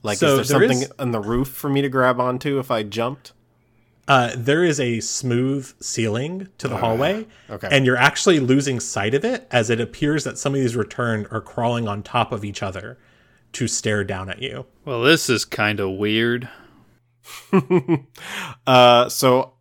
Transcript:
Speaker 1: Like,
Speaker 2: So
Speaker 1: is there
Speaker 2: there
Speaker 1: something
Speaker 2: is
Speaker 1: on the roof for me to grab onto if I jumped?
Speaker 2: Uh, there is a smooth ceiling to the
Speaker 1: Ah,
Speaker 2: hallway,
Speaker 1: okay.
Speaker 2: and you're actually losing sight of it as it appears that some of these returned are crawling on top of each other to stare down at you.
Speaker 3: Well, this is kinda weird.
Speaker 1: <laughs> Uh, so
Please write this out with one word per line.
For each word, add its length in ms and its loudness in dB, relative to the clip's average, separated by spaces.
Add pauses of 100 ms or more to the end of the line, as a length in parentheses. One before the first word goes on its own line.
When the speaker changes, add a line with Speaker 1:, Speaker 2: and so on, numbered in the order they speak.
Speaker 1:
Like, 160 -4
Speaker 2:
So 220 4
Speaker 1:
is 80 -4
there 120 2
Speaker 2:
there 80 6
Speaker 1:
something 200 0
Speaker 2:
is 100 -18
Speaker 1:
on 140 -4
the 80 -2
roof 280 -2
for 220 -8
me 120 0
to 60 -2
grab 320 2
onto 380 -2
if 120 -6
I 120 0
jumped? 500 -6 (720)
Speaker 2:
Uh, 300 4
there 260 2
is 160 2
a 220 -2
smooth 800 -2
ceiling 680 -4 (100)
to 100 -8
the 60 -4
Speaker 1:
Ah, 40 -6
Speaker 2:
hallway, 480 0 (220)
Speaker 1:
okay. 220 -10
Speaker 2:
and 160 4
you're 100 4
actually 420 4
losing 400 2
sight 360 -2
of 100 0
it 260 -4
as 200 2
it 100 2
appears 440 -2
that 120 -8
some 180 -4
of 60 0
these 160 0
returned 540 -4
are 100 -6
crawling 480 -4
on 140 -6
top 280 -4
of 140 -8
each 180 -10
other 360 -10 (540)
to 140 -4
stare 380 -2
down 240 -8
at 140 -10
you. 240 -12 (180)
Speaker 3:
Well, 180 -6
this 280 4
is 160 0
kinda 420 -2
weird. 640 -2 (1000)
Speaker 1:
<laughs> 80 4 (1080)
Uh, 440 8
so 500 2